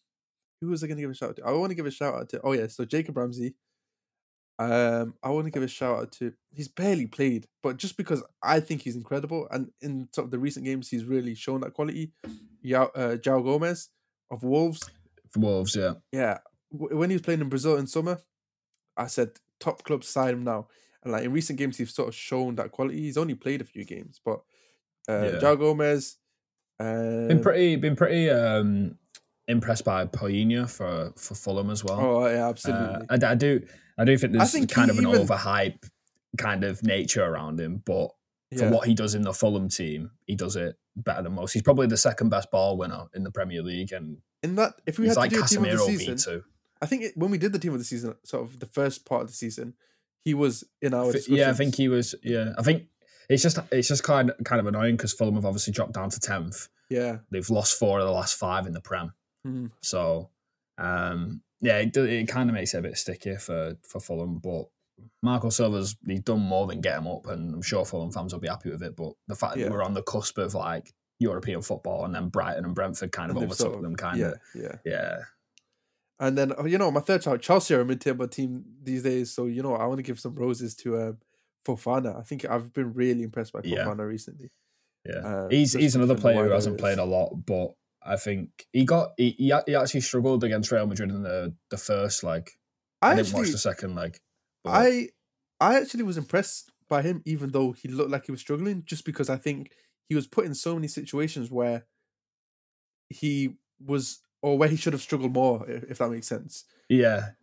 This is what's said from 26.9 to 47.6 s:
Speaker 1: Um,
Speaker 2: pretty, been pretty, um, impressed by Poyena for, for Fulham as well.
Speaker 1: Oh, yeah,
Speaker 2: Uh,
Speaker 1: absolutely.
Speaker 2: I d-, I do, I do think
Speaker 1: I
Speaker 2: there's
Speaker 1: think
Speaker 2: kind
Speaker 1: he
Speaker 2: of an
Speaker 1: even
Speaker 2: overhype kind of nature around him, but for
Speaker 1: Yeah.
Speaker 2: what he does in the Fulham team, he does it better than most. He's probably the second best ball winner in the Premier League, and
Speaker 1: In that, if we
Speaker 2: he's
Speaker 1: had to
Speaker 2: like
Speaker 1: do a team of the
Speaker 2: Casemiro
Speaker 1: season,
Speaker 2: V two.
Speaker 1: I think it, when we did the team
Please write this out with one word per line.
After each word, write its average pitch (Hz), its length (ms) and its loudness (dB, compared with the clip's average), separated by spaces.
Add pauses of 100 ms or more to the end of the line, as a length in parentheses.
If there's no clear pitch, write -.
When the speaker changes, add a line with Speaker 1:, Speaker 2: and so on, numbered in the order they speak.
Speaker 1:
Um, - 40 4
Speaker 2:
pretty, 175 340 6
been 151 200 2
pretty, 165 340 4
um, 107 680 4 (500)
impressed 117 380 0
by 92 220 0
Poyena 107 640 0
for, 85 460 -6
for - 180 -12
Fulham 98 360 -4
as 104 140 -4
well. 98 160 -2
Speaker 1:
Oh, 123 260 4
yeah, 117 200 2
Speaker 2:
Uh, 120 40 2
Speaker 1:
absolutely. 113 600 -2
Speaker 2:
I 127 80 4
d-, 117 80 6
I 120 80 4
do, 135 320 4 (320)
I 113 60 4
do 131 120 8
think 123 180 2
Speaker 1:
I 117 40 4
Speaker 2:
there's 220 140 6
Speaker 1:
think 277 180 2
Speaker 2:
kind 247 200 6
Speaker 1:
he - 80 4
Speaker 2:
of - 60 6
an - 60 4
Speaker 1:
even 226 160 6
Speaker 2:
overhype 98 600 0 (500)
kind 98 260 0
of 98 180 -2
nature 98 420 2
around 80 360 -2
him, 85 240 -4
but 92 240 0 (480)
for 123 80 2
Speaker 1:
Yeah. 110 60 6
Speaker 2:
what 113 180 4
he 113 60 8
does 107 200 2
in 104 80 0
the 95 120 0
Fulham 101 340 2
team, 80 440 -4 (140)
he 98 100 -2
does 95 200 -4
it 87 200 -4 (200)
better 98 260 -4
than 87 120 -6
most. 90 180 -6
He's 107 100 0
probably 135 240 6
the 113 120 2
second 113 320 4
best 98 200 0
ball 95 280 4
winner 90 360 -6
in 95 100 -4
the 95 60 -6
Premier 92 320 -6
League, 90 300 -4
and 78 260 -10 (240)
Speaker 1:
In 170 140 -4
that, 220 180 2 (120)
if 160 120 -4
we 220 80 2
Speaker 2:
he's 220 40 6
Speaker 1:
had 226 40 4
to - 60 4
Speaker 2:
like - 100 4
Speaker 1:
do 220 120 4
a 139 40 2
team - 180 4
of - 60 2
the - 140 2
Speaker 2:
Casemiro - 20 4
Speaker 1:
season, - 300 0
Speaker 2:
V - 60 -2
two. 85 220 -4 (360)
Speaker 1:
I 151 60 -2
think 254 160 0
it, 226 140 -6
when 170 140 0
we 202 60 2
did 190 160 0
the 196 60 -2
team 160 160 -2